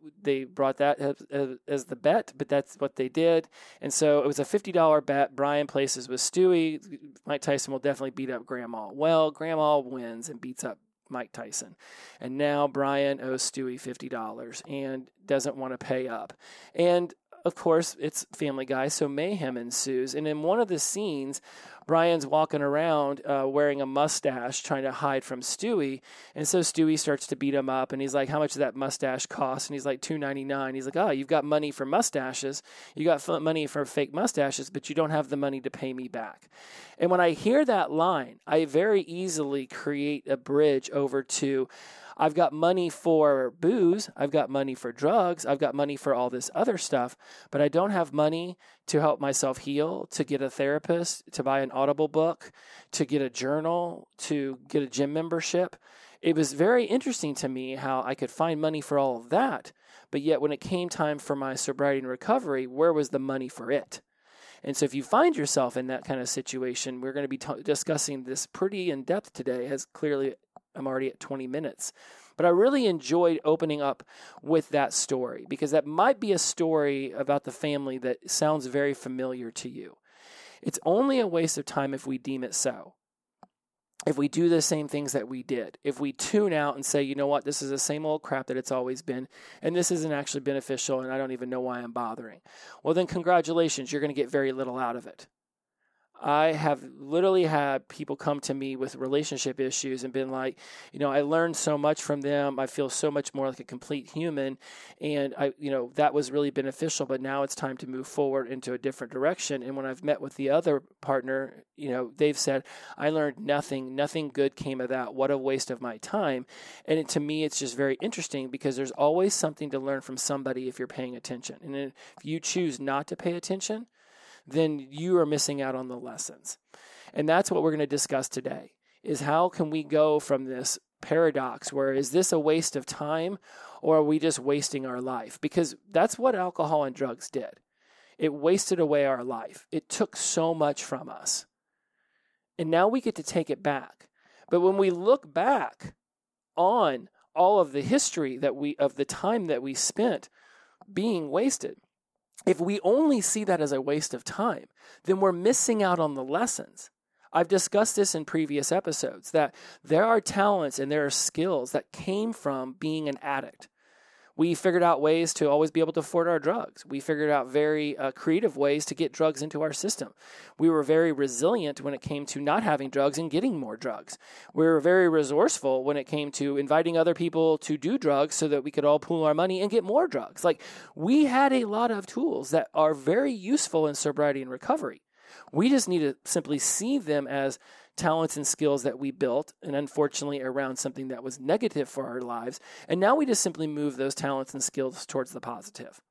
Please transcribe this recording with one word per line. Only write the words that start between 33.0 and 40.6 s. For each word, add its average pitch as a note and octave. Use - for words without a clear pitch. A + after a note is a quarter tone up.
got D#3
f-, E3+
money D#3
for D3
fake C#3
mustaches, C#3+
but -
you C#3+
don't D#3
have D3+
the C#3+
money C#3
to C3
pay C3
me B2+
back." A2+
And F3
when F3+
I E3+
hear G#3+
that G#3
line, D#3
I D#3+
very F3+
easily D#3
create C#3+
a C3+
bridge C#3